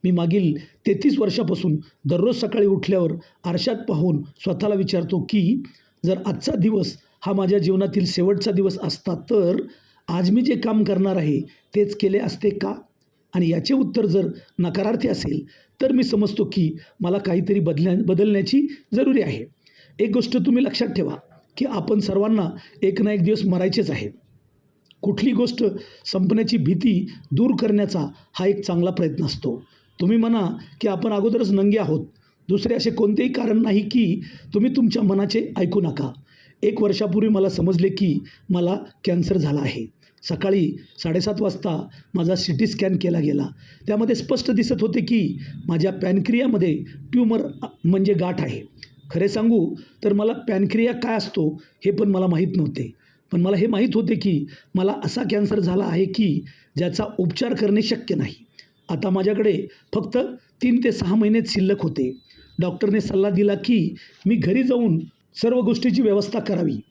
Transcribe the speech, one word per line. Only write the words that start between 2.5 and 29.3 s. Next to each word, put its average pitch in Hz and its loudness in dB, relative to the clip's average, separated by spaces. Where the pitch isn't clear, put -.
उठल्यावर 185 2
आरशात 175 -2
पाहून 165 0
स्वतःला - -4
विचारतो 190 -2
की 208 2
जर 180 0
आजचा 180 -4
दिवस 208 0
हा 202 -4
माझ्या 196 2
जीवनातील 190 2
शेवटचा 196 0
दिवस 190 0
असता, 180 -4
तर 180 0
आज 175 0
मी 220 4
जे 262 2
काम 220 0
करणार 190 0
आहे, 151 0
तेच - -2
केले 196 2
असते 214 -2
का? 196 -4
आणि 175 2
याचे 170 0
उत्तर 233 0
जर 175 2
नकारार्थी 190 -2
असेल, - -4
तर 269 2
मी 254 4
समजतो 214 0
की 160 0
मला 175 0
काहीतरी 196 0
बदल्या-, 170 0
बदलण्याची 202 2
जरुरी 262 2
आहे. 117 -4
एक 214 0
गोष्ट 240 0
तुम्ही 247 2
लक्षात 240 -2
ठेवा 156 -4
की - -2
आपण 208 0
सर्वांना 202 0
एक 196 2
ना 208 2
एक 202 0
दिवस 208 2
मरायचेच 185 0
आहे. 104 -6
कुठली 214 0
गोष्ट 240 0
संपण्याची 214 2
भीती 180 0
दूर 220 2
करण्याचा 202 0
हा 185 -2
एक 202 0
चांगला 175 0
प्रयत्न 160 -2
असतो. 123 -6